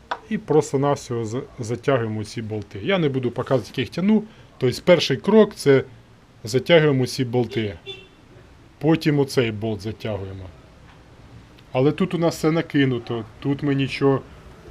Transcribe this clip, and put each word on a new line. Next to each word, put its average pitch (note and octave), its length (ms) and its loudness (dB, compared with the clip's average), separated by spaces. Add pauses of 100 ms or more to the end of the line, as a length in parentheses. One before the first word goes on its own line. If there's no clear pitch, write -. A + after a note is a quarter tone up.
(300)
І G#3+ 80 -2
просто-навсього C#3+ 840 0
за-, A2 180 -6 (160)
затягуємо A#2 640 -2
ці A#2+ 180 -10
болти. G#2+ 400 -10
Я F#3+ 160 0
не D#3 100 2
буду B2+ 220 -2
показувати, B2 400 -2
як - 80 -6
їх C3 100 -4
тяну. G#3 360 2 (340)
Тобто B2+ 260 -2
перший D3+ 320 4
крок — G#3 380 4
це C3+ 300 4 (600)
затягуємо C3 600 4
ці C3 180 -4
болти. A2+ 540 -2 (1000)
Потім D#3 400 2
оцей C3+ 340 0
болт G#2+ 280 -6
затягуємо. G2 640 -10 (1300)
Але C3+ 200 2
тут F3+ 220 -2
у D#3+ 40 -4
нас E3 180 0
все D#3 140 0
накинуто, B2+ 760 -2 (160)
тут C#3 220 -4
ми C#3+ 120 0
нічого, C3+ 460 0 (500)